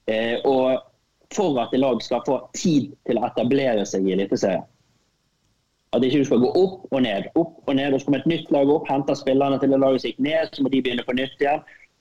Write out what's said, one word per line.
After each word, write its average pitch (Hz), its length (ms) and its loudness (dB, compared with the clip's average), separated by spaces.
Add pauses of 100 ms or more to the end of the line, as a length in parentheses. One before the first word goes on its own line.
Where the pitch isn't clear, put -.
Eh, 117 360 -2
og 131 400 2 (480)
for 165 280 0
at 113 140 -4
et 131 80 2
lag 123 200 0
skal 120 240 -4
få 135 120 0 (160)
tid 151 400 0 (120)
til - 140 0
å 123 80 -2
etablere 123 580 0
seg 95 220 -2
i 92 60 0
Eliteserien, 98 520 0 (1300)
at 120 100 2
ikke 135 180 2
du 131 60 2
skal - 160 4
gå - 100 2
opp 185 380 0
og 135 100 0
ned, 101 320 -2
opp 165 320 -2
og 139 100 -2
ned, 139 200 0
og 131 40 0
så - 60 -10
kommer 139 160 0
et 160 80 0
nytt 165 220 -2
lag 139 180 4
opp, 151 180 2
henter 139 300 0
spillerne 139 420 0
til 135 120 2
det 135 100 4
laget 135 220 2
som 120 80 -6
gikk - 100 -12
ned, 156 320 0
så - 80 -6
må 135 80 0
de 135 140 2
begynne 120 240 -4
på 123 100 -4
nytt 131 240 -6
igjen, 143 220 0 (380)